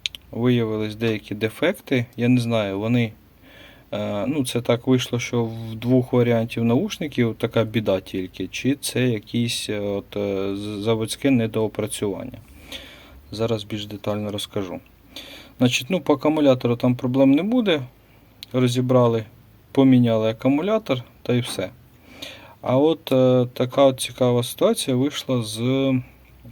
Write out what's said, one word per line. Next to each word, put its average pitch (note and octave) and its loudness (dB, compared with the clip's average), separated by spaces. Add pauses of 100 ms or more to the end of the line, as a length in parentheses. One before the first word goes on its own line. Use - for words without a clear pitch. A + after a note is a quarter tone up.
(320)
виявились A2 0
деякі A2 -4
дефекти. B2 -2 (120)
Я A#2+ 0
не B2 4
знаю, G#2+ -2
вони, A2+ 0 (760)
е, G#2 -4
ну, C#3+ -2
це B2 -4
так B2 0
вийшло, B2+ 2
що A#2+ -2
в A2+ -8
двох B2 2
варіантів A#2 2
наушників B2 0
така - 0
біда G#2+ 0
тільки, F#2 -8
чи - -2
це B2+ -2
якесь, A#2 -4
е, G#2+ -4
от, G2+ -4
е, G2 -2
з-, G2+ -8
заводське A2+ -2
недоопрацювання. A2 -2 (920)
Зараз A2 -4
більш G#2 -10
детально G#2 -6
розкажу. G2 -8 (760)
Значить, B2 0
ну, F#3 0
по D3+ 2
акумулятору C#3 2
там B2 2
проблем C3 4
не D3+ 4
буде. G#3 2 (720)
Розібрали, B2 2 (460)
поміняли A#2+ 6
акумулятор C#3+ 0 (180)
та - -2
й B2 4
все. G2+ -6 (920)
А B2+ 0
от, D#3 2
е, B2+ 4
така B2+ 0
от C3 4
цікава B2 0
ситуація D#3+ 0
вийшла B2+ -2
з B2+ -2 (600)